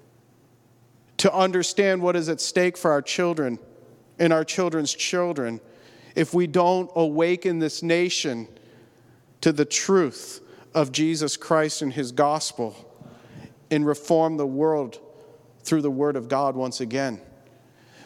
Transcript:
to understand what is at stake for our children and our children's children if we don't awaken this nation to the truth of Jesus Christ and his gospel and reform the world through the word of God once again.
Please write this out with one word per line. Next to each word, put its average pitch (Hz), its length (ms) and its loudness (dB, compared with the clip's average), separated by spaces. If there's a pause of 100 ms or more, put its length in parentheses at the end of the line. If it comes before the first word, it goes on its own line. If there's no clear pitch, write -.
(1160)
to - 160 2
understand 185 680 2
what 175 120 2
is 165 140 -2
at 156 100 -4
stake 180 380 0
for 165 140 2
our 143 100 2
children 156 560 -2 (600)
and 165 140 4
our 160 100 2
children's 160 500 -2
children 147 680 -4 (540)
if 156 160 0
we 180 140 2
don't 180 500 2
awaken 170 600 2
this 156 240 -2
nation 151 680 0 (920)
to 165 100 4
the 147 140 2
truth - 760 0 (340)
of 143 160 2
Jesus 151 460 -2
Christ 156 440 0
and 135 120 -4
his 131 180 -6
gospel 143 640 -2 (920)
and 151 160 2
reform 160 520 2
the 143 100 0
world 143 500 0 (640)
through 156 200 0
the 143 100 0
word 143 240 0
of 120 140 -8
God 135 260 0
once 127 240 -4
again. 123 420 -4 (840)